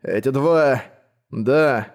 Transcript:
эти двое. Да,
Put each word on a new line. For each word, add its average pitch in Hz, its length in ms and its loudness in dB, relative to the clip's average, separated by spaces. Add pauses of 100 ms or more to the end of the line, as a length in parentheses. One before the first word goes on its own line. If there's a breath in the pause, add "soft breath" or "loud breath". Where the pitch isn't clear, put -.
эти 107 280 -4
двое. 143 540 2 (460)
Да, 123 640 0